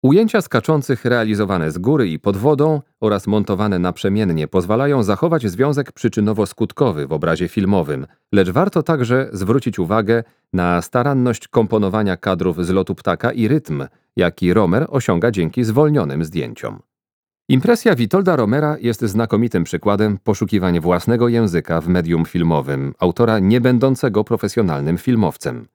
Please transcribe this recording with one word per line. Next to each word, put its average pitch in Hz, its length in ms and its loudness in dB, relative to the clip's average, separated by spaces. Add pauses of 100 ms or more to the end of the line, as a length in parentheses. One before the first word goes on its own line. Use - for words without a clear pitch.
Ujęcia 202 380 4
skaczących 139 640 -2
realizowane 104 680 0
z 76 80 -8
góry 120 300 0
i 78 100 -4
pod 98 180 -2
wodą 147 460 0 (180)
oraz 104 260 -2
montowane 101 520 0
naprzemiennie 90 720 -2
pozwalają 117 540 0
zachować 127 440 0
związek 131 460 -2
przyczynowo-skutkowy 104 1120 -2
w 71 60 -6
obrazie 82 360 -2
filmowym, 85 580 -2 (260)
lecz 95 180 2
warto 165 320 0
także 131 500 0
zwrócić 104 460 -2
uwagę 107 460 0 (280)
na 87 300 0
staranność 123 680 0
komponowania 104 680 0
kadrów 87 500 -2
z 87 40 -4
lotu 95 240 0
ptaka 107 380 -4
i 113 160 -2
rytm, 78 380 -2 (300)
jaki 87 380 0
Romer 104 360 2
osiąga 110 400 0
dzięki 101 340 -2
zwolnionym 110 600 0
zdjęciom. 60 580 -8 (680)
Impresja 208 460 4
Witolda 175 420 0
Romera 139 440 0
jest 117 200 -2
znakomitym 110 640 0
przykładem 101 600 0
poszukiwań 92 560 0
własnego 113 480 2
języka 87 520 0
w 82 80 -6
medium 85 360 2
filmowym, 71 720 -2
autora 110 400 2
niebędącego 120 840 2
profesjonalnym 87 720 -2
filmowcem. 80 760 -2